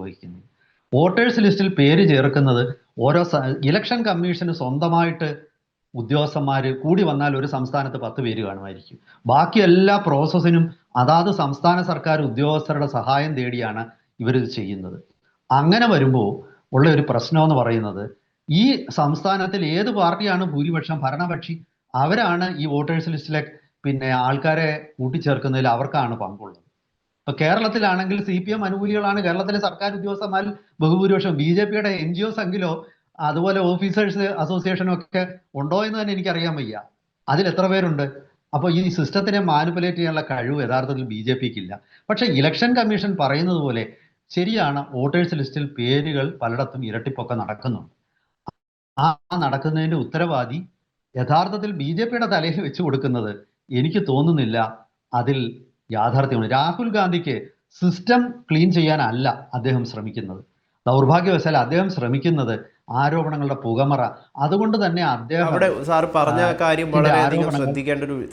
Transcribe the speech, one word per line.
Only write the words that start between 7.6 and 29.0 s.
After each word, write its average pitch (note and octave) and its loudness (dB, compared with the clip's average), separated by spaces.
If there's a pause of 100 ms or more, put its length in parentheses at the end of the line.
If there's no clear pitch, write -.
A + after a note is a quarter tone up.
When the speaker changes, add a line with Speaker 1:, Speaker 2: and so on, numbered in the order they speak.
Speaker 1:
പത്ത് A2+ -6
പേര് A2 -4
കാണുമായിരിക്കും. G2 -14 (280)
ബാക്കി D#3 4
എല്ലാ F#3+ 6 (100)
പ്രോസസ്സിനും E3 4 (380)
അതാത് E3+ 4 (120)
സംസ്ഥാന E3+ 2 (120)
സർക്കാർ D#3 0
ഉദ്യോഗസ്ഥരുടെ D3 0
സഹായം C#3 0
തേടിയാണ് A#2 -4 (400)
ഇവരിത് B2 2
ചെയ്യുന്നത്. G2 -8 (520)
അങ്ങനെ E3 4
വരുമ്പോ C3 4 (480)
ഉള്ള C#3 6 (100)
ഒരു C#3+ 2
പ്രശ്നം C#3 2
എന്ന് D#3 4
പറയുന്നത്, A2 -2 (580)
ഈ - 6 (340)
സംസ്ഥാനത്തിൽ F#3 0 (160)
ഏത് G#3+ 0
പാർട്ടിയാണ് F#3 0
ഭൂരിപക്ഷം D#3 -2
ഭരണകക്ഷി, E3 -4 (400)
അവരാണ് F3+ 0 (160)
ഈ D#3 -2
വോട്ടേഴ്സ് E3 -2
ലിസ്റ്റിലെ D3+ -4 (420)
പിന്നെ C3+ -2 (180)
ആൾക്കാരെ D#3 0 (300)
കൂട്ടിച്ചേർക്കുന്നതിൽ C3 -2
അവർക്കാണ് B2 -2
പങ്കുള്ളത്. G2 -14 (580)
ഇപ്പൊ C#3+ -6
കേരളത്തിലാണെങ്കിൽ G3 0
സി F#3+ -2
പി G3+ -8
എം G#3+ -4
അനുകൂലികളാണ് G3+ -2